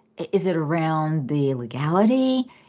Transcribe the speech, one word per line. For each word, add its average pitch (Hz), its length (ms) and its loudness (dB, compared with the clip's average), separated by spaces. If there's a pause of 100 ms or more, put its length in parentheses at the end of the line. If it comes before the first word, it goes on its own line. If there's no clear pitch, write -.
(320)
is 185 140 0
it 180 100 0
around 156 720 0
the 143 260 0
legality? 214 920 0 (240)